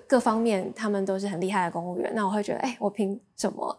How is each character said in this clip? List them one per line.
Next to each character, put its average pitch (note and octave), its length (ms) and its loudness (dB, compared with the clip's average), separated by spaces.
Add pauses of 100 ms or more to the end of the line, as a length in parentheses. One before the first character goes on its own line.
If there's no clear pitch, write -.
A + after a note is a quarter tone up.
各 C4 100 6
方 A3+ 220 2
面 G#3+ 340 2
他 A3 140 -4
们 G3 160 2
都 F#3+ 140 0
是 G3 100 -2
很 F3+ 120 -4
厉 F#3 100 0
害 F#3+ 160 2
的 E3 40 -2
公 E3+ 140 -4
务 F3+ 140 -6
员， - 160 -2
那 G#3+ 100 0
我 F#3+ 60 2
会 G#3 120 0
觉 - 120 -2
得， - 60 -2
诶， A#3+ 200 -2
我 G#3 80 0
凭 G3 320 -2 (160)
什 - 160 0
么 - 260 -6